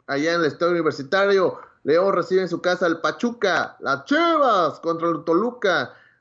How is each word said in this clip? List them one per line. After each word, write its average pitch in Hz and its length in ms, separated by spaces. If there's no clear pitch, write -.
allá 143 280
en 175 60
el 165 60
Estadio 170 260
Universitario, 170 840
León 175 300
recibe 185 280
en 185 60
su 165 120
casa 180 260
al 165 140
Pachuca, 175 800
las 135 260
Chivas 277 760
contra 165 300
el 160 140
Toluca. 175 720